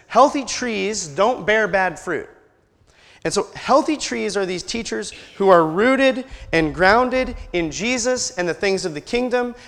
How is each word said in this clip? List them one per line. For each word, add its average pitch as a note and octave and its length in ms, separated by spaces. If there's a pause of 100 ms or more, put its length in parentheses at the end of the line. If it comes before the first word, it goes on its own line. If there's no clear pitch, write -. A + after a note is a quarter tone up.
"Healthy C#4 380
trees G3+ 640
don't F#3+ 380
bear G#3+ 220
bad F#3 320
fruit." D#3 300 (960)
And D#3+ 80
so - 200
healthy D4+ 440
trees A3 400
are G3 80
these F3 180
teachers A3 480 (260)
who G3 120
are E3+ 160
rooted B3+ 600 (280)
and D#3 200
grounded A#3+ 600 (160)
in E3+ 180
Jesus A#3 680
and F3+ 100
the D#3+ 60
things F#3+ 320
of E3 80
the D3 80
kingdom, B3 540 (120)